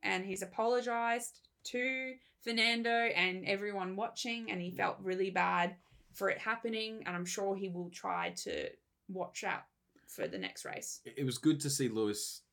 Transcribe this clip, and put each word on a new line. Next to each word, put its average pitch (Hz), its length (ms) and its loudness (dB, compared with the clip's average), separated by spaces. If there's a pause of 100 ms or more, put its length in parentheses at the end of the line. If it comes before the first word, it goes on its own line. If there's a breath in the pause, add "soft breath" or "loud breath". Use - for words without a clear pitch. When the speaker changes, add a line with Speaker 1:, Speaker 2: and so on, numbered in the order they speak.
Speaker 1:
and 190 200 0
he's 190 200 -4
apologised 233 1040 0 (160)
to 262 480 0 (300 soft breath)
Fernando 233 480 4
and 185 560 4
everyone 196 500 0
watching, 226 540 -4
and 180 100 -2
he 175 100 -4
felt 185 300 0
really 190 300 0
bad 180 460 4 (360 soft breath)
for 196 160 0
it - 100 2
happening, 220 680 -4
and 175 100 -2
I'm 175 80 -2
sure 196 320 0
he 190 140 -4
will 175 180 -4
try 175 540 -2
to 151 260 -4 (400)
watch 180 360 -6
out - 180 -2 (460)
for - 200 -4
the 170 80 -6
next - 300 -6
race. - 400 -8
Speaker 2:
It, - 100 -12
it 139 80 0
was 127 140 0
good 156 220 6
to 147 100 -2
see 135 180 2
Lewis 107 540 0 (100)